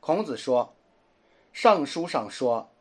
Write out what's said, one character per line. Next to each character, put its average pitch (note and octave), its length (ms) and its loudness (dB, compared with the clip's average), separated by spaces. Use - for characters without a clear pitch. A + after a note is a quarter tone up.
孔 F3 220 -2
子 C#3+ 140 -6
说 B2 400 -2
：“尚 F3 320 4
书 E3 200 -6
上 A#2 240 -4
说 A#2+ 400 -2